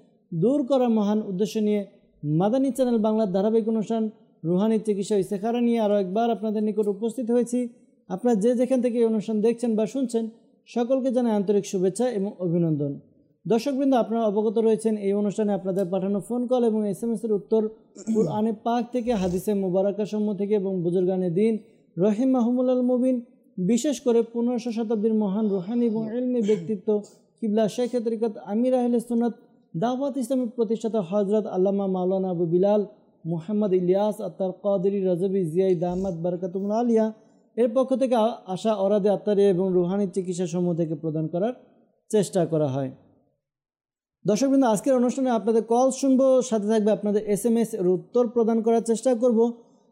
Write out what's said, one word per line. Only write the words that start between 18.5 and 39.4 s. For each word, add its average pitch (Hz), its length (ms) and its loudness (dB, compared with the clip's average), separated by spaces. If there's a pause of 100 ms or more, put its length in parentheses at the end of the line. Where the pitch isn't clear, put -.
পাক 233 280 -2
থেকে, 247 220 -2
হাদিসে 185 400 -2
মুবারাকা 196 520 0
সমূহ 214 300 -2
থেকে 202 180 -2
এবং 190 300 -2
বুজুর্গানে 185 460 0
দ্বীন 214 280 2 (400)
রহিমাহুমুল্লাল 247 840 2
মুবিন, 247 400 0 (360)
বিশেষ 233 440 0
করে 233 220 2 (100)
পনেরোশো 233 380 -2
শতাব্দীর 220 420 0
মহান 214 360 0
রুহানি 202 360 -2
এবং 220 320 -2
ইলমি 247 240 0
ব্যক্তিত্ব 208 600 0 (380)
কিবলা 214 280 0
শেখ 247 220 -4
তরিকত 226 400 -2 (140)
আমির 233 280 0
আহলে 240 260 2
সুন্নাত 233 340 -2 (440)
দাওয়াত 254 400 -2
ইসলামী 254 380 -2
প্রতিষ্ঠাতা 220 460 -2
হযরত 202 440 0
আল্লামা 196 420 0
মাওলানা 190 420 -2
আবু 180 160 -2
বিলাল 196 400 2 (400)
মুহাম্মদ 185 480 -2
ইলিয়াস 190 480 0
আত্তার 185 300 -6
কাদেরী 196 520 -2
রাজবি 185 420 0
জিয়াই 185 300 2
দামাত 180 380 -4
বারাকাতুহুল 180 580 -4
আলিয়া 220 420 2 (420)
এর 233 180 2
পক্ষ 262 220 2
থেকে 247 200 0
আ-, 226 200 2 (100)
আসা 190 280 -2
অরাদে 202 360 2
আত্মারে 202 400 2